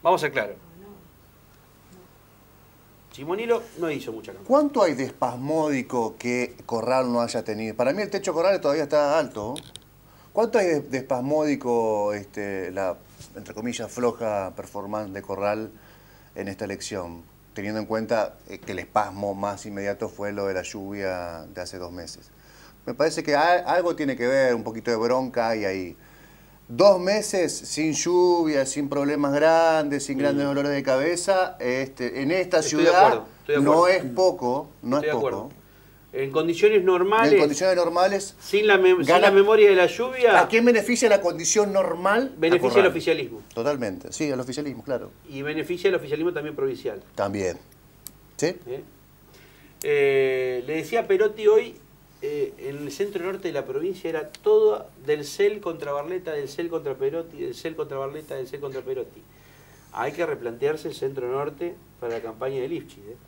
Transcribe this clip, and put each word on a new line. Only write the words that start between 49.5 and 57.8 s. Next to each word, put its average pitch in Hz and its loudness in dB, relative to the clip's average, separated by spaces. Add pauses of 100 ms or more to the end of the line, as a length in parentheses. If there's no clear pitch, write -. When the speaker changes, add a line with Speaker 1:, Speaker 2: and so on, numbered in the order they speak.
Speaker 1:
Eh, 135 2
le 151 -4
decía 226 -2
a - -6
Perotti 208 2
hoy, 226 4 (460)
eh, 147 -4
en 139 -10
el 147 -10
centro 202 -6
norte 185 -6
de 147 -8
la 139 -4
provincia 165 -6
era 156 -6
todo 427 2 (180)
del 147 0
cel 208 0
contra 147 -6
Barletta, 165 -6
del 143 -6
cel 170 -6
contra 147 -6
Perotti, 151 -4
del 139 -8
cel 160 -10
contra 139 -8